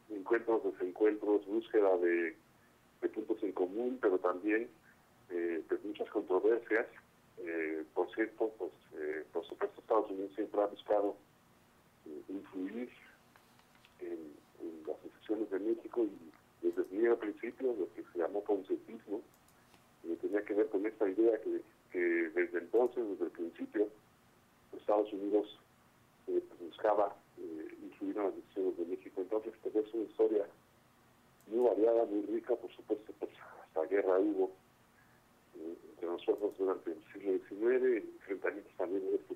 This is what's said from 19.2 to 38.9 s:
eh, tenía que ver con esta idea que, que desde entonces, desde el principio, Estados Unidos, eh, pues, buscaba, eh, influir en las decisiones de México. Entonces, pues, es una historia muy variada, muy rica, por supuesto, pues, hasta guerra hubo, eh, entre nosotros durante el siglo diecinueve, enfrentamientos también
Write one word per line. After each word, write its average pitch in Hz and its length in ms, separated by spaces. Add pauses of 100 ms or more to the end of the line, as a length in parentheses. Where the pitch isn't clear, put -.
eh, 82 180
tenía 101 240
que 107 80
ver 107 160
con 98 160
esta 110 240
idea 110 320
que, - 200 (300)
que 90 80
desde 85 600
entonces, 120 500
desde 87 160
el 78 60
principio, - 580 (880)
Estados 107 340
Unidos, 101 480 (680)
eh, - 200
pues, - 220
buscaba, 104 460 (220)
eh, 80 460
influir 95 340
en 104 60
las 95 120
decisiones - 420
de - 80
México. 92 360
Entonces, 110 400
pues, 95 140
es 107 180
una 110 120
historia 110 400 (1040)
muy 120 200
variada, 113 380
muy 104 220
rica, 113 280
por - 180
supuesto, - 460
pues, - 100 (360)
hasta 80 220
guerra 95 320
hubo, 98 320 (1040)
eh, 82 200 (140)
entre - 180
nosotros 87 500
durante 95 340
el - 200
siglo 98 220
diecinueve, 117 640
enfrentamientos 95 800
también 95 280